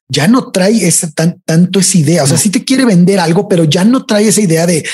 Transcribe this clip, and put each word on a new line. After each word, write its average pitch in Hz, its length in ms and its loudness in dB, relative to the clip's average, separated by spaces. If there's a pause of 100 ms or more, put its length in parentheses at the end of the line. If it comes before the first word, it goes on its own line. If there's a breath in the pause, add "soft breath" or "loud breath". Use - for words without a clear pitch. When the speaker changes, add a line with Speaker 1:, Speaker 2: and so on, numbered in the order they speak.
Speaker 1:
ya 131 180 -2
no 240 240 0
trae 190 340 0
esa 170 280 -2
tan, 165 320 -4
tanto 180 340 0
esa 185 180 0
idea. 156 260 0
O 131 40 0
sea, 135 80 0
Speaker 2:
No. 233 60 -2
Speaker 1:
sí 214 80 0
te 233 160 -4
quiere 269 180 0
vender 190 380 2
algo, 170 260 -2
pero 165 160 0
ya 170 220 0
no 254 200 2
trae 214 220 0
esa 208 140 0
idea 165 260 0
de, 165 260 -2